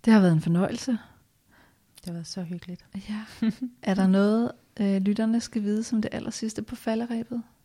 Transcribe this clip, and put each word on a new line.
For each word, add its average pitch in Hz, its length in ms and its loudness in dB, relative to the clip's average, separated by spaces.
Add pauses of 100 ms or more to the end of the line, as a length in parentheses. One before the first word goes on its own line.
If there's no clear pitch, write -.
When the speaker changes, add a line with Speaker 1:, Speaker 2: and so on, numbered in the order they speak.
Speaker 1:
Det 226 80 6
har 214 80 10
været 180 120 6
en 156 80 4
fornøjelse. 180 520 0 (1040)
Speaker 2:
Det - 100 -20
har 175 60 -10
været 165 140 -10
så - 160 -10
hyggeligt. 175 420 -12 (240)
Speaker 1:
Ja. 214 160 -8 (580)
Er 196 120 0
der 190 120 4
noget, 208 460 4 (280)
øh, 196 220 2
lytterne 220 380 0
skal 220 220 -6
vide 208 220 -2
som 220 180 -2
det - 100 -4
aller - 180 -8
sidste 220 320 -8
på 226 140 -12
falderebet? 233 680 -6 (220)